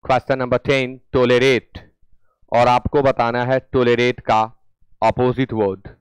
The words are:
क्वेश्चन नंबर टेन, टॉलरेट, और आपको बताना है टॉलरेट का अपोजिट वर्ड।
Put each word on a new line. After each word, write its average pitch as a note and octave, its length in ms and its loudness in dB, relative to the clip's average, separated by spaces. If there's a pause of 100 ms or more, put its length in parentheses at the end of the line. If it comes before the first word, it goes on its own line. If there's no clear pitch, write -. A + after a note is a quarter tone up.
क्वेश्चन C3 340 -2
नंबर B2 200 -2
टेन, C3 420 -4 (120)
टॉलरेट, B2+ 760 0 (600)
और A#2+ 160 2
आपको B2 360 0
बताना B2 420 0
है C3 140 0 (120)
टॉलरेट B2 500 0
का A2 320 0 (480)
अपोजिट B2 520 0
वर्ड। G2 360 -4 (120)